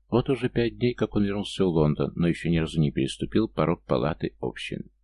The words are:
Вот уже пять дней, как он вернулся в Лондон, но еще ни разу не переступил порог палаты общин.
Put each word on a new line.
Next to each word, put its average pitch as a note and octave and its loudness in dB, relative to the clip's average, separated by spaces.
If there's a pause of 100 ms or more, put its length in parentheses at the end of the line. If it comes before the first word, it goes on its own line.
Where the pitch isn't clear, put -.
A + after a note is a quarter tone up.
(100)
Вот A#2+ 2
уже B2 0
пять A#2 0
дней, A#2+ 0
как - -2
он G#2 2
вернулся G2+ -2
в F#2+ 4
Лондон, D#2 2
но E2+ 2
еще D#2+ -2
ни E2 4
разу D#2+ -2
не D2 4
переступил G#2 0
порог E2 -2
палаты C#2+ -2
общин. - -8 (140)